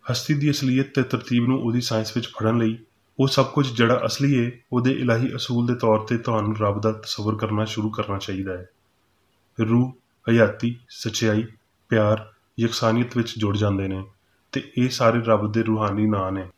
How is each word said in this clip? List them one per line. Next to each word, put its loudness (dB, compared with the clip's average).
ਹਸਤੀ -2
ਦੀ 2
ਅਸਲੀਅਤ 0
ਤੇ 2
ਤਰਤੀਬ 0
ਨੂੰ 0
ਉਹਦੀ 0
ਸਾਇੰਸ -2
ਵਿੱਚ -4
ਫੜਨ 0
ਲਈ 0
ਉਹ 4
ਸਭ 2
ਕੁਝ 0
ਜਿਹੜਾ 2
ਅਸਲੀ 0
ਏ, 0
ਉਹਦੇ 2
ਇਲਾਹੀ 0
ਅਸੂਲ -2
ਦੇ 0
ਤੌਰ 2
ਤੇ -2
ਤੁਹਾਨੂੰ -2
ਰੱਬ 0
ਦਾ 2
ਤਸੱਵਰ -4
ਕਰਨਾ -2
ਸ਼ੁਰੂ -4
ਕਰਨਾ -6
ਚਾਹੀਦਾ -6
ਹੈ। -12
ਰੂਹ, 2
ਹਯਾਤੀ, 2
ਸੱਚਾਈ, -2
ਪਿਆਰ, 2
ਯਕਸਾਨੀਅਤ 0
ਵਿੱਚ -2
ਜੁੜ 0
ਜਾਂਦੇ 0
ਨੇ -6
ਤੇ -8
ਇਹ 2
ਸਾਰੇ 2
ਰੱਬ 2
ਦੇ 0
ਰੂਹਾਨੀ 0
ਨਾਂ 0
ਨੇ। -6